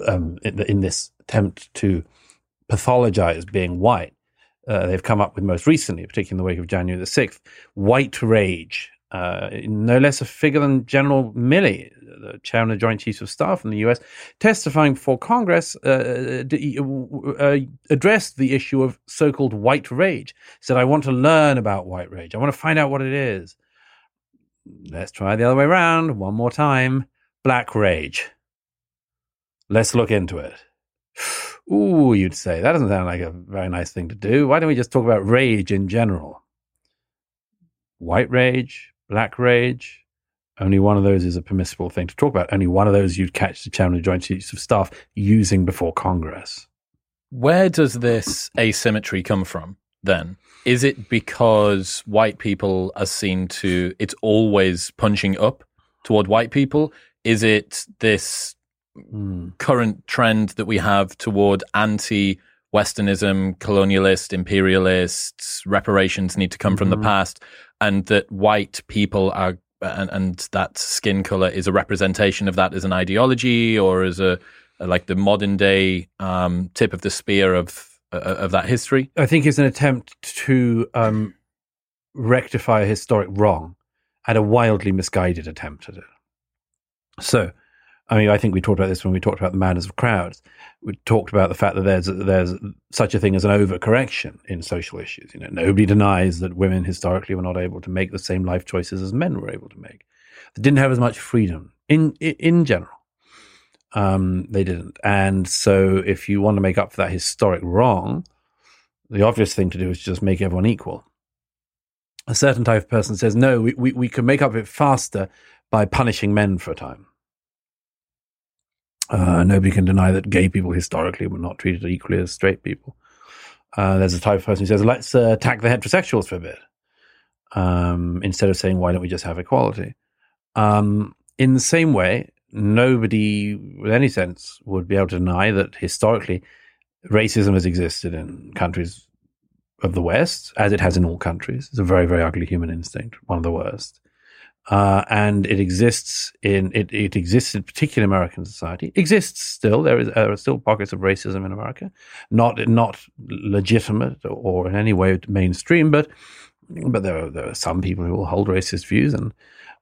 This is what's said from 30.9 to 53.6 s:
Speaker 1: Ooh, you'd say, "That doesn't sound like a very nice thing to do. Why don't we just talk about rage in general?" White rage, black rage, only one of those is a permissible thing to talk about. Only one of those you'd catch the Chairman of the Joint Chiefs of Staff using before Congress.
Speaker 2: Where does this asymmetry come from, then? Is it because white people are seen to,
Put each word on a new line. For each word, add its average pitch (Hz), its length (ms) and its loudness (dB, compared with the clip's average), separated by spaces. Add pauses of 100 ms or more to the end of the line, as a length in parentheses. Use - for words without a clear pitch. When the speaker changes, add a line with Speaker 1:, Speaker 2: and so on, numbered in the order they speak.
Speaker 1:
Ooh, 180 420 4
you'd 92 200 2
say, 87 280 -4
"That 135 120 4
doesn't 139 160 2
sound 95 160 0
like 87 160 -4
a 82 100 -8
very 92 380 -8
nice 87 240 -6
thing 87 160 -8
to 107 60 -14
do. 131 320 2
Why 147 120 4
don't 160 80 0
we 151 80 2
just 120 160 -2
talk 123 140 0
about 107 200 2
rage 113 460 2
in 98 160 0
general?" 95 560 -2 (1600)
White 92 300 0
rage, 127 640 0 (140)
black 107 320 -4
rage, 123 640 0 (560)
only 98 200 4
one 104 180 4
of 98 60 2
those 98 200 2
is 87 140 -2
a 85 40 -6
permissible 90 480 -6
thing 87 180 -8
to - 80 -14
talk 147 140 2
about. 95 220 -2
Only 95 160 0
one 95 200 4
of 101 60 4
those 95 240 2
you'd 92 160 -2
catch - 300 -4
the - 60 -14
Chairman 90 280 0
of 82 60 -4
the 92 80 0
Joint 90 120 -2
Chiefs - 280 -8
of - 80 -14
Staff 101 320 0 (240)
using 101 500 4
before 85 280 -2
Congress. - 760 -6 (600)
Speaker 2:
Where 160 400 2
does 151 240 2
this 117 560 -2 (100)
asymmetry 107 640 0
come 95 220 0
from, 90 320 -12 (260)
then? 90 320 -2 (300)
Is 123 180 2
it 131 260 -2
because 104 960 0
white 107 320 2
people 95 580 -2
are 98 100 -4
seen 92 420 -2
to, 90 500 -2